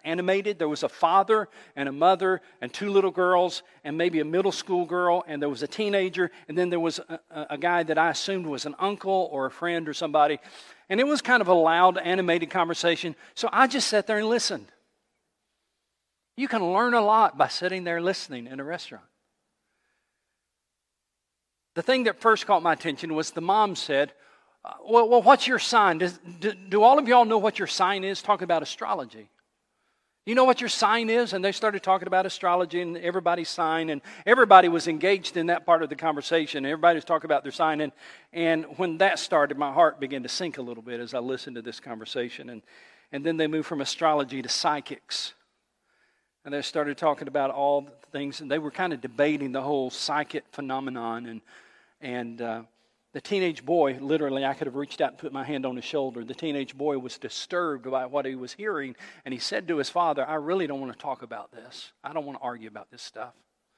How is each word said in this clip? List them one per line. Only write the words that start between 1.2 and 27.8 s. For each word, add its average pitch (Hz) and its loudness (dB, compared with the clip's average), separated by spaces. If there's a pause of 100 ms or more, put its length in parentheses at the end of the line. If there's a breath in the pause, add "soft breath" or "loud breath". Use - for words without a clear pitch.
and 139 -6
a 139 -8
mother 180 2 (200 soft breath)
and 123 -10
two 202 -6
little 196 4
girls 180 2 (180 soft breath)
and 151 -8
maybe 170 0
a 147 0
middle 175 0
school 180 -2
girl, 175 0
and 147 -8
there 147 -2
was 135 -6
a - -8
teenager, 190 -2 (160 loud breath)
and 156 -6
then 180 0
there 175 -2
was 165 -2
a, 165 -12 (120)
a, 151 -10
a 147 -8
guy 175 0
that 160 0
I 165 4
assumed 180 -4
was 139 -6
an 147 -10
uncle 190 -2
or 135 -2
a 135 -4
friend 170 -4
or 143 -6
somebody. 151 2 (500 loud breath)
And 196 0
it 269 4
was 294 0
kind 247 4
of 185 0
a 185 8
loud, 175 6
animated 175 0
conversation, 170 -2 (180 loud breath)
so 233 -4
I 247 6
just 247 -2
sat 208 2
there 220 0
and 220 -2
listened. 196 -2 (1700)
You 262 -4
can 185 0
learn 240 2
a 233 6
lot 214 4
by 135 4
sitting 185 -4
there 170 -4
listening 160 -6
in 131 -14
a 139 -10
restaurant. 147 -12 (2750)
The 165 -4
thing 254 0
that 214 -2
first 220 4
caught 180 4
my 170 4
attention 156 -4
was 156 -2
the 165 -8
mom 196 2
said, 143 0 (520 soft breath)
uh, - -14 (120)
"Well, 226 6
well, 233 8
what's 254 8
your 247 0
sign? 202 4
Does, 180 -2 (220)
do, 202 -2
do 190 0
all 262 10
of 285 0
y'all 240 8
know 220 2
what 208 0
your 185 -4
sign 190 0